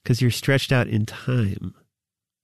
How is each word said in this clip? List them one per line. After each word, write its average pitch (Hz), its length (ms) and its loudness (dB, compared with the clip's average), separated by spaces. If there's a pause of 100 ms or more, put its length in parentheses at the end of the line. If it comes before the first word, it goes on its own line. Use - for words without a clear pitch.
'cause 120 160 2
you're 123 100 4
stretched - 420 0
out 123 160 2
in 107 180 0
time. 107 680 -4 (680)